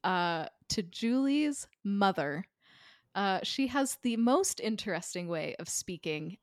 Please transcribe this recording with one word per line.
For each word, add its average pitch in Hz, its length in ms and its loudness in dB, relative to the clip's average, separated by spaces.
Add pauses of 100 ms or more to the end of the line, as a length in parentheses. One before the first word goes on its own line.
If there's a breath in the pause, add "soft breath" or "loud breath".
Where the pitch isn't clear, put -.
uh, 175 420 0 (220)
to - 140 -2
Julie's 277 840 0 (180)
mother. 190 600 2 (680 loud breath)
Uh, 196 280 2
she 269 240 0
has 269 360 0
the 233 140 2
most 262 440 4
interesting 180 680 -4
way 160 300 -4
of 165 100 -10
speaking, 160 760 -6